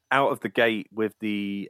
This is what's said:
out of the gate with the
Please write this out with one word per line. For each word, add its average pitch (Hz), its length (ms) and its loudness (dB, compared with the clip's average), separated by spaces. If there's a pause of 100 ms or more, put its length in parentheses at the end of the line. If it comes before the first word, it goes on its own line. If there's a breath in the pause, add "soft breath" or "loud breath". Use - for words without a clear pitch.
out 139 220 2
of 127 80 -4
the 113 100 -6
gate 113 420 2
with 107 280 -2
the 101 500 -4